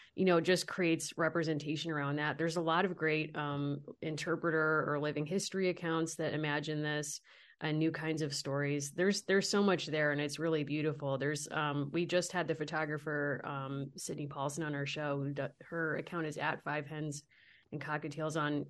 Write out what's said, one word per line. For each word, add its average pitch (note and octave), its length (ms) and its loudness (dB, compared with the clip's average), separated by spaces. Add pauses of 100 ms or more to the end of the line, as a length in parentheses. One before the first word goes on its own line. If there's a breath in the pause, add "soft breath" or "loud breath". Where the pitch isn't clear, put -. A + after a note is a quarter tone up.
(140 soft breath)
you F#3 120 2
know, E3+ 160 8
just F3 240 4
creates E3 500 0
representation D#3 760 0
around C#3+ 260 0
that. D3 200 0
There's D#3+ 200 0
a F3+ 40 0
lot E3 240 4
of F3+ 120 0
great, D#3 380 0
um, C#3+ 460 -2 (220)
interpreter D#3 840 2
or D3 140 0
living D3+ 240 0
history F#3+ 460 0
accounts E3 460 0
that - 180 0
imagine D3+ 480 0
this D3+ 400 -2 (400 soft breath)
and D#3 160 2
new D#3+ 120 4
kinds D3+ 300 -2
of C#3+ 140 -2
stories. C#3+ 560 -2
There's, G3 320 2
there's F#3+ 260 4
so G3+ 140 4
much F#3 240 4
there, D3 260 2
and C#3+ 80 2
it's D3 180 -2
really D#3+ 260 2
beautiful. C#3+ 520 0
There's, D3 340 -2
um, C#3+ 440 0
we E3+ 100 2
just F3 260 2
had F3 160 0
the D#3 80 2
photographer, D3+ 880 -2
um, C#3 540 -4
Sydney D#3 300 -6
Paulson C#3+ 380 -4
on D3 100 -2
our C#3+ 100 -2
show. C#3+ 340 -2
Who C#3+ 140 -2
do, C#3 140 -2 (160)
her D#3+ 340 -2
account D#3+ 300 -4
is D3+ 100 -6
at D#3 260 -2
Five D3 240 -4
Hens D3+ 360 -6 (500 soft breath)
and C#3+ 80 -6
Cockatiels D3+ 600 -4
on D3 280 0